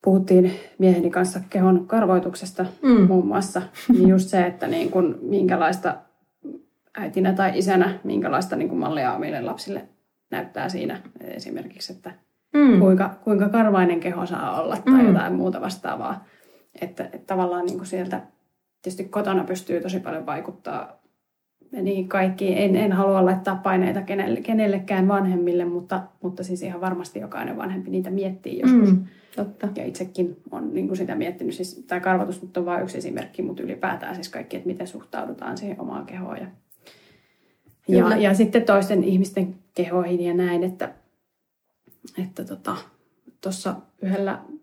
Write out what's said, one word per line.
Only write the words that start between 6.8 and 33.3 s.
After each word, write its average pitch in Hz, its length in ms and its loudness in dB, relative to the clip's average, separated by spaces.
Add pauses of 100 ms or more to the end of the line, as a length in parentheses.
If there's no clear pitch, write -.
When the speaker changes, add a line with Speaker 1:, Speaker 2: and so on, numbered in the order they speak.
Speaker 1:
äitinä 190 360 0
tai 190 260 2
isänä, 190 440 2
minkälaista - 520 -2
niin - 140 -2
kun - 80 -4
mallia 143 360 -2
omille - 280 -6
lapsille 190 460 -8 (440)
näyttää - 380 -8
siinä - 320 -6 (200)
esimerkiksi, - 720 -12
että - 180 -18 (420)
Speaker 2:
Mm. 269 260 8
Speaker 1:
kuinka, 190 440 6
kuinka 202 260 2
karvainen 185 500 4
keho 175 260 -6
saa 165 360 -4
olla 156 160 -4
tai 254 240 6
Speaker 2:
Mm. 226 60 8
Speaker 1:
jotain 180 260 4
muuta 180 280 -2
vastaavaa. - 640 -8 (560)
Että, - 220 -10
että - 140 -14 (100)
tavallaan 180 380 -2
niin 185 120 -4
kun 185 100 -10
sieltä 185 340 -6 (600)
tietysti 185 220 -8
kotona 190 400 -2
pystyy 175 380 -4
tosi 185 180 -6
paljon 160 260 -8
vaikuttaa - 720 -10 (840)
niihin 190 280 -2
kaikkiin. 190 480 0
En, 196 180 2
en 208 160 2
halua 190 340 4
laittaa 185 300 0
paineita 185 460 0
kenelle-, 196 400 -4
kenellekään 196 680 2
vanhemmille, 180 580 2
mutta, 175 380 -4 (180)
mutta 185 220 -8
siis 180 200 -6
ihan 180 180 -8
varmasti 180 380 -6
jokainen - 380 -10
vanhempi 185 320 -8
niitä 185 200 -4
miettii 190 500 -6
joskus. 233 340 6
Speaker 2:
Mm, 185 120 2 (300)
totta. 202 400 -6
Speaker 1:
Ja - 100 -8
itsekin 185 520 -6 (140)
on - 220 -8
niin 190 140 -4
kun 190 100 -4
sitä 190 180 -6
miettinyt. 180 400 -6
Siis, - 320 -12
tää 180 120 -4
karvoitus 185 420 0
nyt - 160 -10
on 175 80 -2
vain 175 180 -4
yksi - 140 -10
esimerkki, - 440 -10